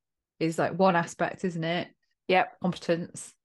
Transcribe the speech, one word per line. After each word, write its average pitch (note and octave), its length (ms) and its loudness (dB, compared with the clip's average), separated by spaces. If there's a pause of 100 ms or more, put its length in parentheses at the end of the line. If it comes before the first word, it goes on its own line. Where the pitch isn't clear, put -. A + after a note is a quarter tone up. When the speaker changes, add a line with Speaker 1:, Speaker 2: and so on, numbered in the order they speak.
(400)
Speaker 1:
is, E3 180 0
like, E3 200 0
one F#3 180 6
aspect, - 480 -2
isn't E3 200 -4
it? E3+ 240 -2 (400)
Speaker 2:
Yep. F#3 320 2
Speaker 1:
Competence, - 720 -4 (100)